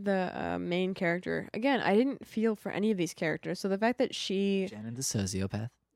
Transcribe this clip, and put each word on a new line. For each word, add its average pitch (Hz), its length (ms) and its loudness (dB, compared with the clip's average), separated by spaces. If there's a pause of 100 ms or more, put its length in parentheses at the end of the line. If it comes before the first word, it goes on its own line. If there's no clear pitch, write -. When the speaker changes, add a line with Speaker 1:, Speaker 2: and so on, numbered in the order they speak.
Speaker 1:
the, 190 320 0
uh, 175 240 -2
main 180 360 0
character. 170 600 -2
Again, 247 280 2
I 190 120 4
didn't 254 320 2
feel 220 300 0
for 202 160 -8
any 208 180 2
of 214 80 2
these 170 160 0
characters, 165 460 -2
so - 80 -4
the 196 100 2
fact 226 220 2
that - 160 2
she 196 560 0
Speaker 2:
Shannon 107 240 -8
the 127 60 -6
sociopath. 101 680 0 (260)